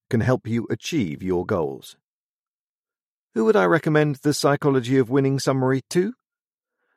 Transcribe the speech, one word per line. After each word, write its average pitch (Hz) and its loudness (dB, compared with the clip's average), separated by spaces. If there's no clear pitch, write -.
can 120 0
help 123 0
you 113 -4
achieve 101 -6
your 90 -2
goals. 73 -6
Who 226 0
would 214 4
I 190 2
recommend 151 2
The 151 0
Psychology 135 0
of 117 2
Winning 135 0
summary 131 0
to? 190 0